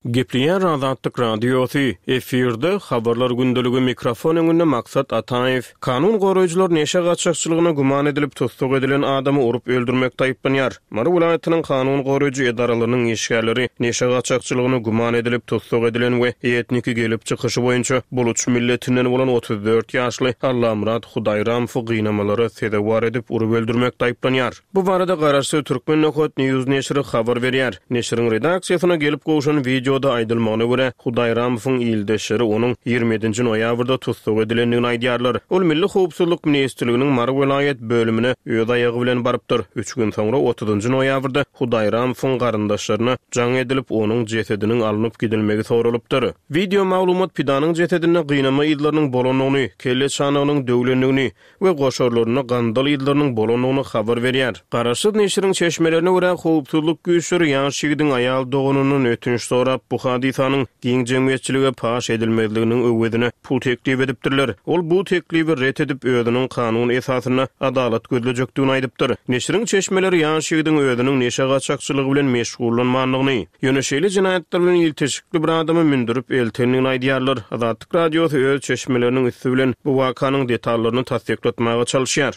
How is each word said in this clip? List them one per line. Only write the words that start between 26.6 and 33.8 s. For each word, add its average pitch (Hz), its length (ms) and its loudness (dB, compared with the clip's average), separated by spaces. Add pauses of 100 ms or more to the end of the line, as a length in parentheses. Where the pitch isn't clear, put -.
neşri 139 360 0
habar 120 340 0
berýär. 127 420 -2 (120)
Neşriň 117 400 -2
redaksiýasyna 175 680 0
gelip 147 280 -2
gowşan 151 400 0
videoda 131 280 0
aýdylmagyna 117 720 0
görä, 123 280 0 (120)
Hudaýramowyň 120 720 0 (120)
ýyldaşlary 107 540 0
onuň 113 300 2 (140)
ýigrimi 117 300 0
ýedinji 110 280 -2
noýabrda 120 540 0